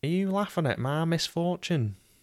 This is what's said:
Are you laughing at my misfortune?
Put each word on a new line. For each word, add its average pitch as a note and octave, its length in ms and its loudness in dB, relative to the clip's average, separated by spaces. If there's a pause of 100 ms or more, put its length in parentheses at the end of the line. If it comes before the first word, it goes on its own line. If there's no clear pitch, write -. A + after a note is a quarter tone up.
Are C#3 60 -2
you F#3 200 0
laughing F#3+ 380 0
at A#2+ 100 2
my D3 280 0
misfortune? E3 880 0 (280)